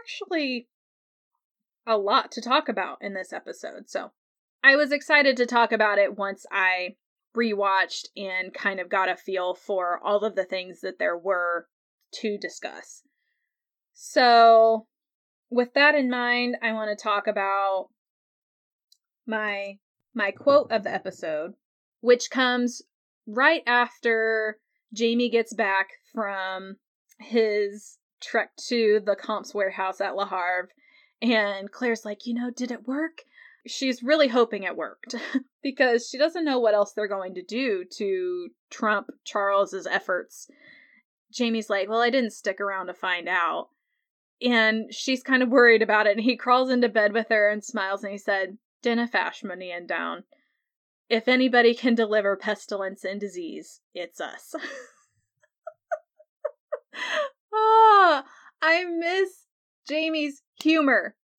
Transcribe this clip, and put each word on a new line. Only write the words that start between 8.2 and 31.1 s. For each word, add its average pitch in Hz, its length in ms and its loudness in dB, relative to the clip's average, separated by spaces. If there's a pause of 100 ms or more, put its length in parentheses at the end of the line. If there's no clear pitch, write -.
kind 196 240 -4
of 180 100 -6
got 185 200 0
a 180 80 -2
feel 180 380 -4
for 180 440 -4
all 208 260 0
of 196 120 -4
the 190 80 0
things 185 380 -10
that 185 180 -8
there 175 180 -2
were 175 480 -2 (540)
to 208 180 -4
discuss. - 640 -14 (880)
So 226 920 6 (640)
with 240 240 0
that 294 220 4
in 254 120 0
mind, 247 540 -2
I 220 100 0
want 214 240 -4
to - 60 -16
talk 208 240 -2
about 196 600 0 (1400)
my, 202 520 -4 (360)
my 208 160 -2
quote 240 400 2
of 220 140 -2
the 190 100 -6
episode, 180 600 -8 (460)
which 240 300 4
comes 247 520 -2 (440)
right 269 400 2
after 226 920 0 (340)
Jamie 233 380 0
gets 226 220 0
back 190 360 0 (240)
from 190 640 -6 (420)
his 208 800 -2 (260)
trek - 320 -4
to 220 480 2
the 196 120 0
Comp's 202 380 -8
warehouse 196 460 -4
at 196 160 -4
Le 202 100 -2
Havre. 180 440 -4 (520)